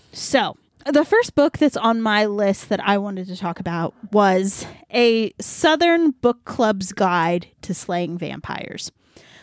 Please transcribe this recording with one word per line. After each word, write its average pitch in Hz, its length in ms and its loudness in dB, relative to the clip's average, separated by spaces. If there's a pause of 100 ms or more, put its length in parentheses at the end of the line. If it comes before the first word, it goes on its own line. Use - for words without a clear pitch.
(120)
So, - 440 -2 (300)
the 294 180 4
first 453 300 0
book 285 240 2
that's 294 180 2
on 226 240 0
my 214 260 2
list 202 420 -2
that 202 100 0
I 202 200 0
wanted 196 280 -6
to 185 100 -10
talk 180 220 -6
about 170 360 -4 (180)
was 196 520 2 (280)
A 226 480 2
Southern 330 720 2
Book 240 320 -2
Club's 208 480 -2
Guide 175 560 0 (140)
to 185 120 -8
Slaying 175 440 -4
Vampires. - 720 -10 (500)